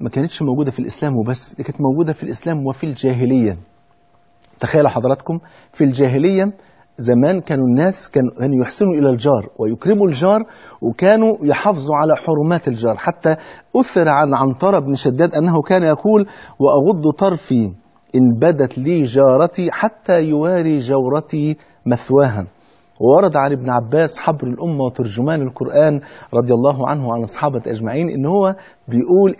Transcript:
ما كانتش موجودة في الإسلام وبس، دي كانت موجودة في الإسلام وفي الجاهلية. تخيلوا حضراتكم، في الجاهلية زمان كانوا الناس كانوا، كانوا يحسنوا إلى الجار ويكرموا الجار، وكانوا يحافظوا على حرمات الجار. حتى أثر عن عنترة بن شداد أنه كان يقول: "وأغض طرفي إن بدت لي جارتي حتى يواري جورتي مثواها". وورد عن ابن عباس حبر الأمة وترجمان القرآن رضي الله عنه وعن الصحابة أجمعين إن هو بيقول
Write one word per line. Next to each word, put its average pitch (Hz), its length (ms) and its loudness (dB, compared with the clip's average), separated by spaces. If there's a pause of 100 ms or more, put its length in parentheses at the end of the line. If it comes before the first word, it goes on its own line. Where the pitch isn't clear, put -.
ما 123 80 -6
كانتش 165 340 -4
موجودة 139 280 -2
في - 80 -12
الإسلام 127 380 -6
وبس، 120 380 -4
دي - 80 -12
كانت - 180 -10
موجودة 147 320 0
في - 100 -10
الإسلام 143 440 -6
وفي 135 180 -6
الجاهلية. 123 760 -2 (1040)
تخيلوا 143 280 2
حضراتكم، 131 500 -2 (340)
في - 120 0
الجاهلية 139 600 2 (520)
زمان 123 440 2
كانوا 139 240 -2
الناس 143 460 0
كانوا، 127 280 0
كانوا 127 240 0
يحسنوا 185 320 -2
إلى 143 160 2
الجار 120 380 0 (100)
ويكرموا 175 480 0
الجار، 180 340 2 (400)
وكانوا 208 520 2 (100)
يحافظوا 147 540 0
على 156 200 2
حرمات 160 520 -2
الجار. 113 280 -2
حتى 160 400 -2 (400)
أثر 190 320 2
عن 143 260 2
عنترة 135 440 0
بن 139 160 -2
شداد 143 400 0
أنه 165 280 0
كان 185 200 0
يقول: 196 440 2 (340)
"وأغض 147 580 2
طرفي 160 460 0 (500)
إن 123 260 4
بدت 143 380 2
لي 151 260 0
جارتي 139 680 2
حتى 175 560 -2
يواري 160 500 0
جورتي 139 800 -2 (300)
مثواها". 120 600 0 (540)
وورد 156 360 4
عن 143 160 2
ابن 127 180 -6
عباس 127 480 -2
حبر 151 280 -4
الأمة 139 380 -4
وترجمان 127 580 -4
القرآن 143 580 0 (340)
رضي 123 200 2
الله 131 340 0
عنه 143 180 -4
وعن 117 160 -4
الصحابة 131 440 -4
أجمعين 117 440 -4
إن 139 160 -4
هو 190 300 0 (320)
بيقول 180 520 2